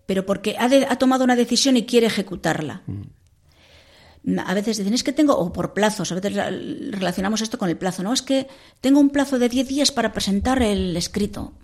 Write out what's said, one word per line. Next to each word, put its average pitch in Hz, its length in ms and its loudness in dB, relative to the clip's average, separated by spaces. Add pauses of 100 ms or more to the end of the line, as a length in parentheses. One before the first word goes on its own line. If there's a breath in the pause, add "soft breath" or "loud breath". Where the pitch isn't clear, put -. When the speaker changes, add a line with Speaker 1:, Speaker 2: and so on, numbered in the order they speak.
Speaker 1:
pero 190 200 -2
porque 196 320 -2
ha 233 100 2
de-, 262 200 6
ha 247 80 0
tomado 262 280 2
una 254 120 4
decisión 247 400 2
y 233 100 2
quiere 226 200 4
ejecutarla. 160 800 -4
Speaker 2:
Mm. - 1600 -10
Speaker 1:
A 185 60 -4
veces 208 240 -2
dicen, 202 160 -2
"Es 247 100 0
que 285 120 -2
tengo", 302 240 4
o 170 120 0
por - 220 -4
plazos, 208 400 0
a - 20 -4
veces 190 200 -4
la-, - 160 -2
relacionamos 190 920 -4
esto 226 160 -4
con 185 140 -2
el 160 80 -2
plazo, 180 240 -4
¿no? 208 100 -2
"Es 254 80 0
que 269 280 -2 (340 loud breath)
tengo 277 180 6
un 285 100 8
plazo 277 280 0
de 240 100 4
diez 247 200 0
días 269 240 0
para 233 200 0
presentar 208 500 0
el 190 340 0
escrito". - 680 -6